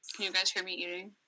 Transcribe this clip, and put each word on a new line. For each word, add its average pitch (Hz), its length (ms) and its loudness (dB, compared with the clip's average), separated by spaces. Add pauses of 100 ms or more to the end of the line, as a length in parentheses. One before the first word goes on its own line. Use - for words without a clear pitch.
(140)
can 208 100 -2
you 190 60 0
guys 185 200 4
hear 190 120 -2
me 185 100 -6
eating? 175 380 -6 (160)